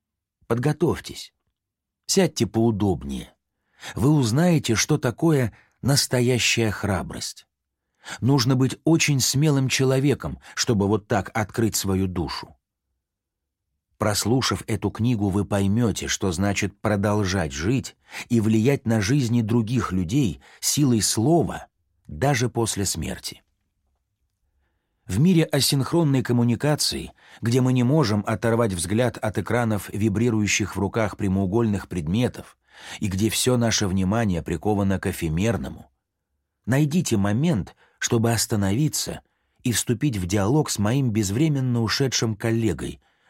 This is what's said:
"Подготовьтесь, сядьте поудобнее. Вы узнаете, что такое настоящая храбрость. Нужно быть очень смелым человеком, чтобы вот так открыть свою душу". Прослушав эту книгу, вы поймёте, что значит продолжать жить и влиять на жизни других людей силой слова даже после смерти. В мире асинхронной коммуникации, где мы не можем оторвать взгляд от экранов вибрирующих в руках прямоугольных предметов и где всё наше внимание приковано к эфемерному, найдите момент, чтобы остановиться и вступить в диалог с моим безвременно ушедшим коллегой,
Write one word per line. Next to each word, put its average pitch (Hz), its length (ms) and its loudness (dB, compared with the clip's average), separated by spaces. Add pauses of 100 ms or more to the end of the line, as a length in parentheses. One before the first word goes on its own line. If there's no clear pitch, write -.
(500)
"Подготовьтесь, 123 840 -2 (760)
сядьте - 380 2
поудобнее. 95 880 0 (600)
Вы 127 160 2
узнаете, 147 640 2
что 147 240 0
такое 131 580 0 (240)
настоящая 123 920 2
храбрость. - 720 -6 (760)
Нужно 131 360 2
быть 127 260 0
очень 151 380 2
смелым 139 480 2
человеком, 131 720 0 (160)
чтобы 101 320 2
вот 104 180 0
так 98 280 -2
открыть 110 420 -2
свою 95 320 0
душу". 87 480 -6 (1400)
Прослушав 104 720 0
эту 101 240 -2
книгу, 107 380 0
вы 95 160 0
поймёте, 101 640 0
что 98 240 -2
значит 98 480 -2
продолжать 101 720 0
жить 87 420 -2 (340)
и 117 120 4
влиять 110 460 2
на 110 140 2
жизни 120 420 2
других 110 500 0
людей 95 480 0 (180)
силой 127 420 2
слова 120 680 0 (400)
даже 120 400 0
после 107 380 -2
смерти. - 580 -8 (1700)
В 95 80 0
мире 165 240 6
асинхронной 143 800 2
коммуникации, 123 880 0 (300)
где 117 200 2
мы 127 120 2
не 127 100 2
можем 120 460 2
оторвать 113 440 0
взгляд 104 460 -2
от 110 200 -4
экранов 110 540 -2
вибрирующих 107 840 0
в - 20 -6
руках 101 380 -2
прямоугольных 98 720 0
предметов 90 680 -4 (440)
и 104 80 -2
где 95 200 0
всё 127 280 0
наше 110 320 0
внимание 95 520 0
приковано 95 600 -2
к - 60 -6
эфемерному, 90 840 -4 (760)
найдите 139 520 0
момент, 104 580 0 (240)
чтобы 117 320 0
остановиться 110 920 -2 (420)
и 123 80 -2
вступить 117 440 -2
в 90 100 -2
диалог 104 440 2
с - 80 -6
моим 120 320 0
безвременно 120 720 0
ушедшим 113 540 -2
коллегой, 113 640 -2 (300)